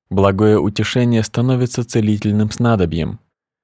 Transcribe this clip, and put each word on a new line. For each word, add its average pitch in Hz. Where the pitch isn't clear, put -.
Благое 98
утешение 113
становится 123
целительным 107
снадобьем. 90